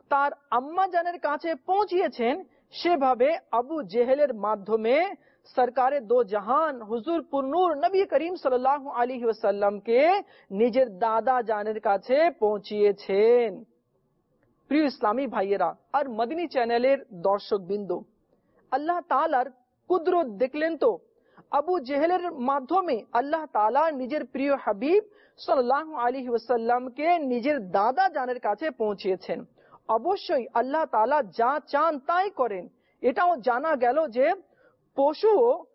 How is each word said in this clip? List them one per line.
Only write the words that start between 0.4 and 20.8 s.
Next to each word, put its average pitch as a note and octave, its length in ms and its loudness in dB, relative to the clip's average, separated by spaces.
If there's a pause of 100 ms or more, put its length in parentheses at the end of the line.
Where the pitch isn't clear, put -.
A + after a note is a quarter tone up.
আম্মা D#4 360 0
জানের F4 320 -2
কাছে D#4 360 -4
পৌঁছিয়েছেন, F4 880 0 (280)
সেভাবে C#4 680 2 (140)
আবু C4 320 -2
জেহেলের B3 500 0
মাধ্যমে G#3+ 640 -2 (600)
সরকারে B3+ 440 0
দো A#3+ 240 2
জাহান A#3 580 0
হুজুর A#3 420 -4
পুরনূর C#4 520 0
নবী F#4+ 300 2
করিম E4 300 -2
সাল্লাল্লাহু C4+ 540 0
আলাইহি B3 340 -2
ওয়াসাল্লামকে G#3 760 0 (520)
নিজের A3 480 0
দাদা A3+ 420 0
জানের G#3+ 380 -4
কাছে A3 380 0 (220)
পৌঁছিয়েছেন। G#3 1200 2 (1040)
প্রিয় D4+ 180 2
ইসলামী B3 420 0
ভাইয়েরা G3 480 0 (180)
আর C#4 160 0
মদনী A#3+ 380 -4
চ্যানেলের A#3+ 500 2 (160)
দর্শকবৃন্দ, G3 840 -2 (720)
আল্লাহ D#4 300 -2
তাআলার C#4 460 0 (400)
কুদরত F4 400 2
দেখলেন C4+ 500 -2
তো, A3 220 2 (520)